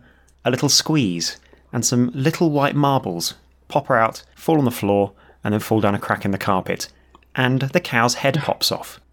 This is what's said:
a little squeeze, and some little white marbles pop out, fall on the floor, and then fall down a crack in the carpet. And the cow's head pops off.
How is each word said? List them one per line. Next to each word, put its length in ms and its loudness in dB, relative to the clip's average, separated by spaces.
a 60 2
little 180 0
squeeze, 680 0
and 120 -2
some 280 2
little 360 0
white 260 0
marbles 600 0
pop 240 -2
out, 320 2
fall 220 0
on 80 4
the 60 2
floor, 400 0
and 100 0
then 80 2
fall 200 2
down 140 2
a 40 -2
crack 260 -4
in 60 0
the 60 -2
carpet. 500 -2
And 260 0
the 180 0
cow's 360 0
head 240 0
pops 320 -2
off. 280 -10